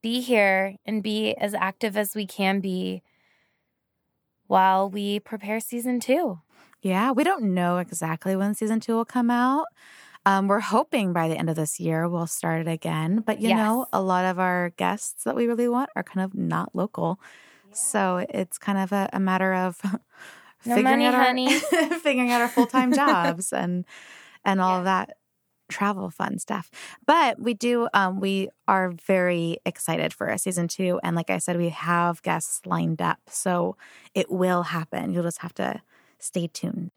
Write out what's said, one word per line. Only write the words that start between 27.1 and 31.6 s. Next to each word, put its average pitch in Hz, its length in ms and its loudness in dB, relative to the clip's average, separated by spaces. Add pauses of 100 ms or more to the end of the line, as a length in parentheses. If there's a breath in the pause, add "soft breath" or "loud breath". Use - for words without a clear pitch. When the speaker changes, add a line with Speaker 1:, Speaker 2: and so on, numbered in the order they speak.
Speaker 2:
we 233 160 -2
do, 240 380 0
um, 190 280 2
we 190 280 -2 (200)
are 185 240 2 (140)
very 175 600 2
excited 165 480 -2
for - 140 -4
a 196 100 -2
season 180 300 -2
two. 180 340 -2
And 175 140 -2
like 170 140 -2
I 185 80 2
said, 175 200 -2
we 175 120 0